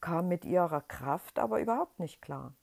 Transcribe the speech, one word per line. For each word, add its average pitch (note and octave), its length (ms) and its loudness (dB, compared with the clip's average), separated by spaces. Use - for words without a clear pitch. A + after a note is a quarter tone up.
kam E3+ 260 0
mit F3 180 0
ihrer E3 360 4
Kraft - 580 -4
aber A3 200 2
überhaupt A#3+ 400 0
nicht E3 220 -8
klar. C3+ 420 -10